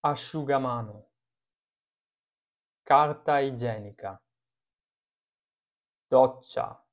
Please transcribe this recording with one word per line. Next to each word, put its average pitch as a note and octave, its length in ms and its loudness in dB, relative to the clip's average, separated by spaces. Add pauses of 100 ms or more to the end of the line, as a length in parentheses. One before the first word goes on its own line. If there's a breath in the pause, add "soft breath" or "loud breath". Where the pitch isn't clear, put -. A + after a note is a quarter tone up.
Asciugamano. C3+ 1080 -4 (1700)
Carta D3 560 2
igienica. A2 800 -6 (1900)
Doccia. - 760 2 (100)